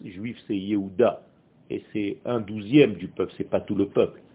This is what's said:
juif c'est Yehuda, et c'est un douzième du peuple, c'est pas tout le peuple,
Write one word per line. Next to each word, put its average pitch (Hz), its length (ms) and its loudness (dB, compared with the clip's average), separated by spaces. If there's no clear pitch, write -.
juif 110 320 -12
c'est 107 80 -4
Yehuda, 98 680 0
et - 200 -8
c'est 104 340 -4
un 120 160 -2
douzième 107 520 2
du 90 140 -10
peuple, - 300 -4
c'est - 120 -8
pas 101 100 2
tout - 140 -6
le 98 140 0
peuple, - 340 0